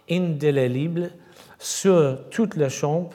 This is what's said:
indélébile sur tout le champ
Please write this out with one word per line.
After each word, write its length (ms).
indélébile 1000
sur 720
tout 260
le 140
champ 460